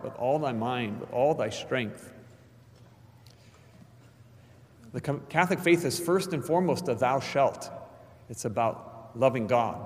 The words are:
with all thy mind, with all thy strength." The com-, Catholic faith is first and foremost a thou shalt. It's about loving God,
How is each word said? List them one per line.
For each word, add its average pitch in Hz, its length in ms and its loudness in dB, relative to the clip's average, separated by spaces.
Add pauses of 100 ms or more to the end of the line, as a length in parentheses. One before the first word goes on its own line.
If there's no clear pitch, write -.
with 123 140 -8
all 135 220 2
thy 139 140 0
mind, 113 480 -2
with - 120 -10
all 139 220 4
thy 117 160 -2
strength." - 640 -6 (2750)
The 127 80 -6
com-, 139 300 -4
Catholic 175 300 2
faith 170 260 4
is 127 120 -2
first 185 360 0
and 135 100 -4
foremost 165 420 2
a 127 80 0
thou 127 240 2
shalt. 135 520 0 (580)
It's - 160 -10
about - 720 -2
loving 123 280 4
God, 113 400 2